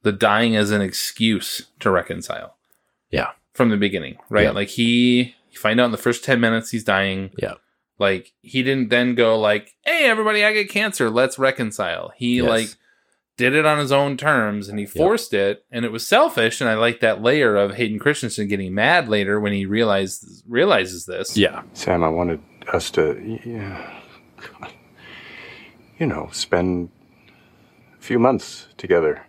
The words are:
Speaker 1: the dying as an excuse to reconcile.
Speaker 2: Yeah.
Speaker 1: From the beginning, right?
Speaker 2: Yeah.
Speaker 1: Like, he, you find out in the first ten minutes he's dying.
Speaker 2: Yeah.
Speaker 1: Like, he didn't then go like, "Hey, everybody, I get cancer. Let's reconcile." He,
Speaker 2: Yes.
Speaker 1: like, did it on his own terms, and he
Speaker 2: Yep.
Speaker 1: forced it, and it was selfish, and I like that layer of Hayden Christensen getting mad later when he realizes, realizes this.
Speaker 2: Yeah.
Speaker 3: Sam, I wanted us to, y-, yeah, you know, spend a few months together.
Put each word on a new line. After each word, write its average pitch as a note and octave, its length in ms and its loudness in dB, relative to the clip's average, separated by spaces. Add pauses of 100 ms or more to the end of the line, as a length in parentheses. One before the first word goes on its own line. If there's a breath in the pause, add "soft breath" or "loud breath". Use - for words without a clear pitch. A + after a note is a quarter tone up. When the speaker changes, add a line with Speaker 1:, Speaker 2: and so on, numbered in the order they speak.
Speaker 1:
the G#2+ 80 4
dying A2 440 2
as G#2 160 2
an G#2 100 2
excuse - 840 -2 (120)
to G#2 100 0
reconcile. - 680 -4 (540)
Speaker 2:
Yeah. - 220 -2 (220)
Speaker 1:
From A#2+ 160 2
the G#2 80 2
beginning, F#2 400 -2 (120)
right? G#2 140 2
Speaker 2:
Yeah. G#2 80 2
Speaker 1:
Like, G2+ 180 -4
he, B2 680 2 (160)
you - 80 -20
find A2 200 2
out B2 60 6
in A#2 60 -2
the G#2+ 60 -4
first - 260 -2
ten B2 160 2
minutes A2+ 320 0
he's A2 120 -6
dying. G2 540 -2
Speaker 2:
Yeah. - 160 -6 (460)
Speaker 1:
Like, G2 420 0
he B2+ 220 -2
didn't C3 260 0
then B2 260 2
go A2+ 240 4
like, G#2+ 360 0 (100)
"Hey, D#4 200 2
everybody, G#3+ 380 2
I G#3+ 80 4
get G#3 180 -2
cancer. G3+ 400 -2
Let's B2+ 280 0
reconcile." G#2+ 760 -4
He, A#2+ 220 -2
Speaker 2:
Yes. A#2+ 120 2
Speaker 1:
like, A2+ 180 0 (680)
did B2+ 160 2
it D#3 120 2
on D3+ 120 4
his C#3 140 -2
own C#3 260 2
terms, G#2+ 500 0
and G#2 120 -8
he G2+ 60 -4
Speaker 2:
Yep. - 80 -18
Speaker 1:
forced - 400 0
it, G2+ 380 0
and A#2+ 140 -4
it A2 60 -6
was A2+ 160 -8
selfish, G3 520 2
and B2 100 0
I A2 60 2
like A#2 260 0
that G#2+ 200 2
layer A#2+ 340 4
of G2+ 200 2
Hayden G#2+ 240 -2
Christensen A2+ 480 -2
getting F#2+ 260 -4
mad C3+ 340 2
later G#2 320 0
when G#2 140 -2
he G2 120 -2
realizes, G2 840 -2
realizes A#2 580 0
this. F#2 320 -6
Speaker 2:
Yeah. F#2+ 240 2 (120)
Speaker 3:
Sam, E2+ 300 0
I D#2+ 60 2
wanted E2 320 -2 (300)
us F2 200 -2
to, D#2 220 0 (100)
y-, A2+ 220 -10
yeah, G2+ 540 -12 (2000 loud breath)
you D#3+ 80 0
know, D#2 240 -6
spend F2+ 580 -2 (1080 soft breath)
a - 40 -20
few A#2+ 180 -2
months - 480 0 (100)
together. E2+ 520 0